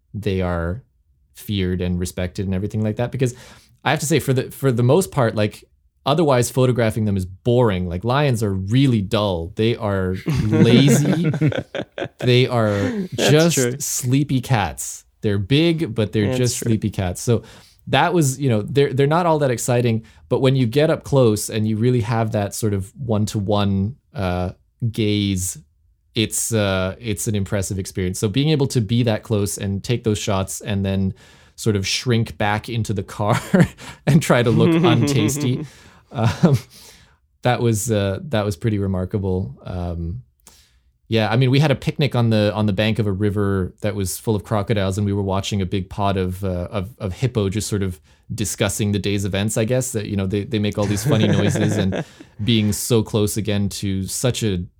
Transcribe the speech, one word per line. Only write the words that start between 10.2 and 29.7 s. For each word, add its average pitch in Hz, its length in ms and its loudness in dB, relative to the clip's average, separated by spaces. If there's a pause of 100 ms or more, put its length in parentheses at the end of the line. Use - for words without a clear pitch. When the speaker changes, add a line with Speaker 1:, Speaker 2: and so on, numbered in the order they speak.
Speaker 1:
lazy. 135 920 4
Speaker 2:
<laughs> 147 60 -6 (800)
Speaker 1:
They 123 280 4
are 113 240 2 (420)
Speaker 2:
That's - 160 2
Speaker 1:
just 156 260 6
Speaker 2:
true. 123 240 0
Speaker 1:
sleepy 131 640 0
cats. - 640 -2 (160)
They're 101 160 0
big, 151 560 0
but 107 200 -2
they're 107 140 2
Speaker 2:
That's 127 120 0
Speaker 1:
just 123 180 0
Speaker 2:
true. - 120 -4
Speaker 1:
sleepy 110 200 0
cats. 92 320 -4
So 113 220 0 (440)
that 143 260 2
was, 139 260 2
you 139 100 0
know, 107 140 2
they're, 143 300 2
they're 135 140 2
not 165 200 2
all 160 120 4
that 139 120 2
exciting, 120 520 0 (260)
but 123 100 0
when 135 160 4
you 131 100 2
get 143 240 2
up 151 140 -2
close 120 460 2
and 107 180 -2
you 110 100 0
really 123 240 2
have 113 300 -2
that 101 240 -2
sort 107 180 -2
of 95 220 -4
one-to-one, 104 1000 0 (180)
uh, 90 380 -2 (400)
gaze, 104 680 -2 (560)
it's, - 380 -2
uh, 95 460 0
it's 110 280 -6
an 110 80 -2
impressive 98 420 -4
experience. 92 420 -4
So 113 80 0
being 135 220 0
able 143 180 2
to 131 140 0
be 117 220 0
that 107 200 0
close 101 340 -2
and 98 260 -4